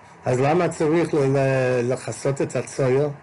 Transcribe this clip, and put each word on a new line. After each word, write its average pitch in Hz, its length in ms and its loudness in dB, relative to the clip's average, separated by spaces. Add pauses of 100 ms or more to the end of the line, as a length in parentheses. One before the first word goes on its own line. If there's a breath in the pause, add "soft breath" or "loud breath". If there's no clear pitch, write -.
(240 loud breath)
אז 123 160 0
למה 160 280 2
צריך 165 460 0
ל-, 156 40 2
ל-, 131 760 2
לכסות 135 500 -4
את 139 140 -4
הציור? 135 540 0 (120)